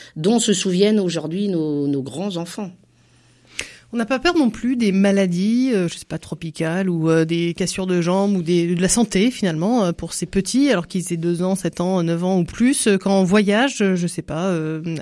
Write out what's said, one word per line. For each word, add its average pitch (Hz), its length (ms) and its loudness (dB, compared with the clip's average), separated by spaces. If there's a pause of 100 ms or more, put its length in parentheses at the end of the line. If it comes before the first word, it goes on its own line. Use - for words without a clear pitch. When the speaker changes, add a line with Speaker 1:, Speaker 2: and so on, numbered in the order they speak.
(160)
Speaker 1:
dont 202 240 4
se 220 120 2
souviennent 196 460 4
aujourd'hui 170 480 -2
nos, 156 400 0
nos 139 160 0
grands-enfants. 170 720 -8 (1160)
Speaker 2:
On 226 60 -8
n'a 233 80 -2
pas 262 140 -2
peur 349 180 0
non 269 140 4
plus 247 260 -2
des 220 160 2
maladies, 196 800 2
euh, 180 160 0
je - 80 -8
sais - 80 -16
pas, 160 140 -10
tropicales 165 720 -4
ou, 160 180 0
euh, 160 160 4
des 170 300 0
cassures 185 320 -4
de 180 160 2
jambes 190 340 2
ou 180 60 -2
des, 170 320 2
de 170 80 0
la 185 80 2
santé 226 400 0
finalement, 202 520 0
euh, 175 100 0
pour 170 200 -10
ces - 140 -6
petits, 240 440 0
alors 180 180 0
qu'ils 180 220 -6
aient 175 60 -2
deux 170 260 -2
ans, 185 120 0
sept 180 260 -4
ans, 185 220 0
neuf 165 200 -2
ans 185 160 0
ou 175 60 2
plus. - 420 0
Euh, 202 120 4
quand 196 200 2
on 190 60 4
voyage, 208 560 2
euh, 190 160 2
je 175 100 -2
sais 170 140 -6
pas, 165 280 -6
euh, 160 540 -4